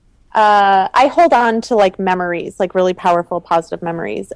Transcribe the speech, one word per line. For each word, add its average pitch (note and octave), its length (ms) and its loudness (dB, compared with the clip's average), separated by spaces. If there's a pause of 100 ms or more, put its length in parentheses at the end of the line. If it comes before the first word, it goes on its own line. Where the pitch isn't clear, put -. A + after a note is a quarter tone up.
(340)
uh, G3+ 600 4
I C4+ 140 4
hold E4 240 2
on A#3 300 2
to, - 140 -4
like, G3 220 2
memories, F#3 600 -4
like, F#3 160 -2
really F#3 200 0
powerful, F3 460 -2
positive E3+ 420 -4
memories. E3+ 540 -8